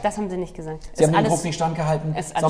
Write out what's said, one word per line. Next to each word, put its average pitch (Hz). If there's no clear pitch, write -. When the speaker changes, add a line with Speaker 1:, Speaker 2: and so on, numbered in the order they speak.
Speaker 1:
Das 202
haben 208
sie 185
nicht 175
gesagt. 156
Speaker 2:
Sie -
Speaker 1:
Ist 156
Speaker 2:
haben 156
den 170
Speaker 1:
alles, 156
Speaker 2:
Druck 156
nicht 160
standgehalten. 156
Speaker 1:
ist -
alles, 165